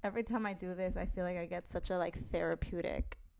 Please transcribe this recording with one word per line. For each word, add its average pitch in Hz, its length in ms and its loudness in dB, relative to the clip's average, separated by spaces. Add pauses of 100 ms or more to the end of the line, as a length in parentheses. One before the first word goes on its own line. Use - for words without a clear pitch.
every 214 180 2
time 226 220 2
I 202 80 2
do 180 220 -4
this, 185 220 2
I 185 100 0
feel 185 180 2
like 180 140 0
I 170 80 -2
get 175 200 -4
such - 240 -2
a, 185 60 2
like, 175 340 0
therapeutic 170 880 0 (240)